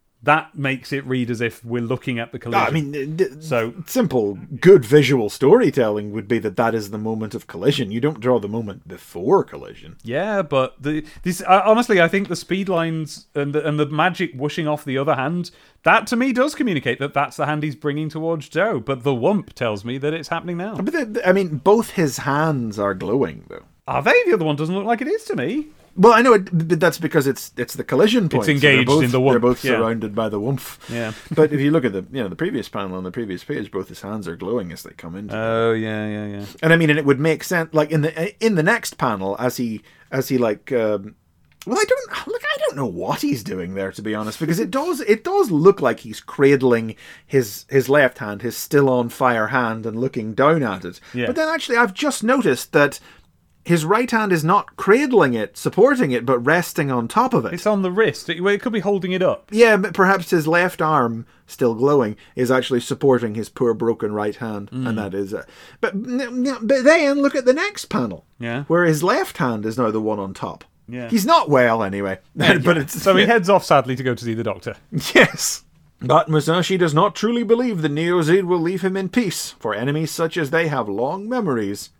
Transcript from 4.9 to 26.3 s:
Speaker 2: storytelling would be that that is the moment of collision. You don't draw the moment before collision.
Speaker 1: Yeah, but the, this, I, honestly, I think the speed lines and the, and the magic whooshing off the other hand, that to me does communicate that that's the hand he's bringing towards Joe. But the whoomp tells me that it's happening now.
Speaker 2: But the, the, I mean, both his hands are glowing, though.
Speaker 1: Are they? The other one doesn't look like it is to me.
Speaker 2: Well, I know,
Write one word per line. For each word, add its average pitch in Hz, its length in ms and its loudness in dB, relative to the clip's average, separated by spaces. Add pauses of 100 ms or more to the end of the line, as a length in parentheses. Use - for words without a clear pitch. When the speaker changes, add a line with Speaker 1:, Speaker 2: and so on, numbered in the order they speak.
Speaker 2:
storytelling 123 800 2
would 104 160 -8
be 113 100 0
that 98 200 -4
that 113 180 0
is 104 160 -6
the 107 80 -8
moment 110 340 -6
of 110 140 -12
collision. 113 440 -2
You 113 100 -6
don't 147 180 -2
draw 123 200 2
the 101 80 -4
moment 104 400 -8
before 120 560 -2
collision. - 600 -16
Speaker 1:
Yeah, 190 400 -2
but 135 360 -2
the, 147 240 -4 (200)
this, 180 180 -4
I, 190 200 4
honestly, 220 380 4
I 165 80 6
think 196 200 -2
the 175 80 -6
speed 190 340 -4
lines 160 640 -4
and 143 200 -2
the, 151 140 -2
and 151 120 0
the 151 80 2
magic 165 480 -2
whooshing 147 320 -4
off 151 180 -4
the 131 140 -2
other 143 160 0
hand, 160 340 -4 (340)
that 214 240 4
to - 80 -2
me 254 180 0
does 262 200 0
communicate 208 460 -2
that 139 160 -6
that's 139 220 -2
the 143 100 -2
hand 151 160 -4
he's 151 120 -6
bringing 147 320 -4
towards 156 400 -6
Joe. 180 320 -2
But 123 240 -6
the 139 120 0
whoomp 160 380 0
tells 107 300 -4
me 120 140 -6
that 143 160 -4
it's 160 160 -10
happening 170 280 -6
now. 196 180 -8
Speaker 2:
But 226 180 -4
the, 311 120 -2
the, 214 220 -4
I 185 60 6
mean, 185 240 0
both 214 340 4
his 151 280 0
hands 139 580 -2
are 101 160 0
glowing, 92 560 -2
though. 50 140 -16 (240)
Speaker 1:
Are 131 160 -4
they? 247 100 4 (140)
The 349 60 4
other 170 120 0
one 151 100 0
doesn't 156 200 -4
look 196 100 -4
like 226 160 -2
it 262 60 -4
is 427 180 -4
to 403 100 -6
me. 302 340 -4 (280)
Speaker 2:
Well, 220 160 8
I 226 80 6
know, 254 140 6